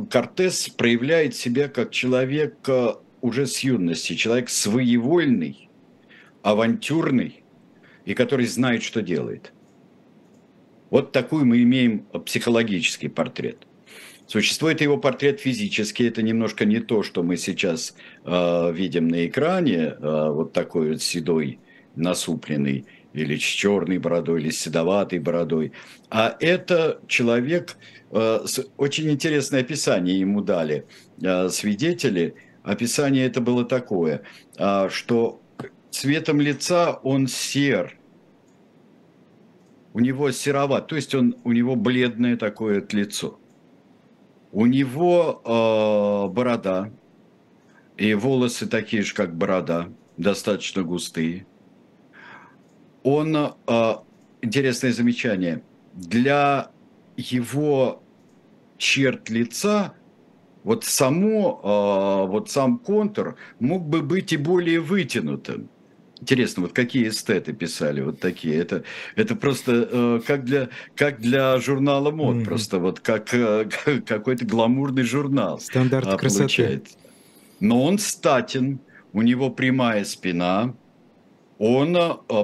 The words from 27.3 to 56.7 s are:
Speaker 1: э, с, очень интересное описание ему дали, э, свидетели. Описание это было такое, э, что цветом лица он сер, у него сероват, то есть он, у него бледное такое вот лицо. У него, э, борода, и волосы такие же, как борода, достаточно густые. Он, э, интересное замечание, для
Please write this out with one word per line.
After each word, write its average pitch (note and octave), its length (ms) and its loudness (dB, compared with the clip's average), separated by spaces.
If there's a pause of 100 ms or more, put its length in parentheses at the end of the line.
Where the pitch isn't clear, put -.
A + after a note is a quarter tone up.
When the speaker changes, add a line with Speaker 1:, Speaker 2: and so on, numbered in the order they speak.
Speaker 1:
э, A2 340 2
с, - 200 -4 (120)
очень D3+ 320 -2
интересное C#3+ 520 0
описание G2 580 0
ему G2+ 220 0
дали, D#2+ 440 -2 (360)
э, F#2 280 0
свидетели. G#2 840 -2 (280)
Описание C3 640 0
это B2+ 140 -2
было A#2+ 240 0
такое, F2+ 560 -2 (360)
э, G2 320 2
что - 520 -2 (500)
цветом D3+ 500 0
лица D3 520 2 (100)
он C3+ 240 0
сер, B2+ 720 -2 (2000)
у A2 60 -2
него C3 320 0
сероват, C#3 560 0
то D#3 80 -6
есть - 180 -4
он, B2 300 4
у A#2+ 80 0
него A#2+ 240 2
бледное A#2+ 600 2
такое G#2 460 -2
вот - 120 -10
лицо. G2+ 460 -4 (1120)
У G#2+ 140 2
него, C#3 800 2
э, G#2+ 880 2
борода, G#2 560 -2 (1080)
и G#2+ 180 2
волосы B2 520 0
такие G#2+ 360 -2
же, - 100 -6
как F2 220 -2
борода, F2 540 0 (280)
достаточно - 640 -2
густые. F2 640 -4 (1600)
Он, D3+ 320 2
э, A#2 580 0 (480)
интересное B2 520 0
замечание, G#2 680 0 (320)
для C3+ 760 2 (480)